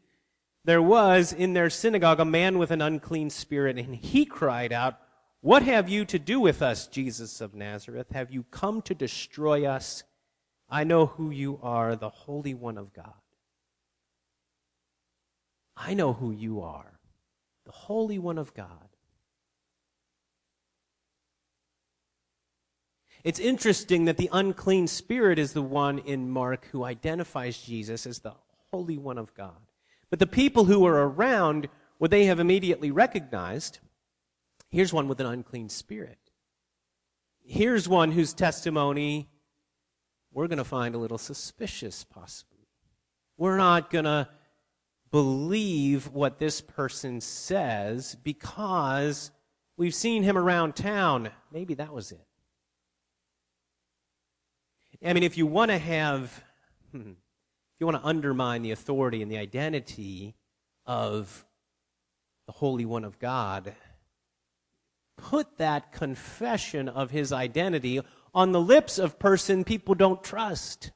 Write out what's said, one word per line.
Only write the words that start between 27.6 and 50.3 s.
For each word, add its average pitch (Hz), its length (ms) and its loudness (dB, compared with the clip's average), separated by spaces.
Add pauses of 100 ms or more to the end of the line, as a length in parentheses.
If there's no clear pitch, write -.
Jesus 113 460 -10
as 120 140 -14
the 107 140 -14 (360)
Holy 170 280 -6
One 135 200 -8
of 110 160 -12
God. 90 320 -18 (420)
But 165 120 -2
the 190 60 6
people 247 400 4
who 202 140 8
were 151 280 6
around, 156 600 2 (300)
would 160 140 2
they 202 140 8
have 180 120 4
immediately 170 540 2
recognized 139 880 -2 (920)
here's 180 200 2
one 147 140 0
with 131 140 -4
an 131 60 -2
unclean 120 420 -8
spirit. 160 500 -14 (1300)
Here's 214 420 2
one 175 240 6
whose 160 220 2
testimony 147 960 -2 (1040)
we're 151 160 -4
gonna 147 160 -4
find 120 300 -4
a 117 40 -4
little 113 200 -6
suspicious, - 840 -12
possibly. - 600 -20 (720)
We're 190 220 2
not 175 320 4
gonna 151 400 0 (800)
believe 147 1000 0
what 135 300 -2
this 156 240 -4
person 127 580 -8
says 120 1040 -4
because 147 1080 -4 (460)
we've 175 180 -2
seen 226 280 0
him 196 160 2